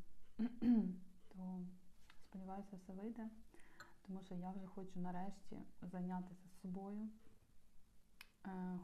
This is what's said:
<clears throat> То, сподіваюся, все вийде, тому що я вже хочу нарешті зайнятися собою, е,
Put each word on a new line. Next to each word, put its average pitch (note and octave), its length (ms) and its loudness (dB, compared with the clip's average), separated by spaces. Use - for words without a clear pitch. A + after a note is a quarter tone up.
<clears throat> A3+ 480 10
То, F#3 360 -2
сподіваюся, F#3+ 520 -6
все F#3 180 -8
вийде, A3 360 -2
тому F#3+ 160 -2
що F#3 120 -4
я F3+ 160 0
вже F#3+ 160 -2
хочу F#3 320 -2
нарешті F3+ 580 2
зайнятися F3+ 680 0
собою, G3 480 -2
е, F#3 380 0